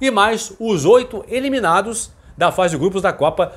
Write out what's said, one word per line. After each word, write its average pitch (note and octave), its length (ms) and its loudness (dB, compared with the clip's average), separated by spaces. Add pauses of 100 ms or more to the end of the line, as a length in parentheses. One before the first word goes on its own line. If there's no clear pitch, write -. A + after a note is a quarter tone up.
e C4+ 100 0
mais G#3 480 2
os G#3 260 -2
oito A#3 440 2
eliminados A3+ 840 -2 (240)
da E3+ 160 0
fase F3+ 220 0
de D3 40 -4
grupos F#3 240 -2
da F3+ 100 0
Copa D#3+ 440 0